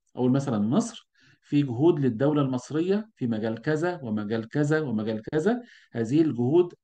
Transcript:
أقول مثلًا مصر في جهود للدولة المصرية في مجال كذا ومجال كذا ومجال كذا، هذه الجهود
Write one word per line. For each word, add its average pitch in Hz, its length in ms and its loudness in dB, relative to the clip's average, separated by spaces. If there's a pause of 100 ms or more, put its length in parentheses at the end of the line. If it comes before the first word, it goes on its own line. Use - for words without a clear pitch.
(160)
أقول 127 140 2
مثلًا 131 280 0
مصر 131 500 -2 (320)
في 147 220 0
جهود 143 380 2
للدولة 135 420 2
المصرية 160 760 -2
في 127 100 -4
مجال 113 340 -2
كذا 156 420 -2
ومجال 110 460 -4
كذا 147 320 0
ومجال 110 420 -4 (100)
كذا، 202 300 0 (300)
هذه 117 300 2
الجهود 147 600 2